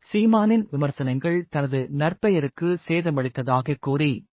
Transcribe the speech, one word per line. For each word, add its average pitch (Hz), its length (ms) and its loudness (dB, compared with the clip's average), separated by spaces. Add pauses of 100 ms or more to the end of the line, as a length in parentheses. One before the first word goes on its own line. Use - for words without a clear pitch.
(100)
சீமானின் 220 600 4
விமர்சனங்கள் 139 680 -2 (100)
தனது 139 320 -2 (140)
நற்பெயருக்கு 170 720 0 (140)
சேதமளித்ததாக 135 960 -2
கூறி, 143 340 0 (200)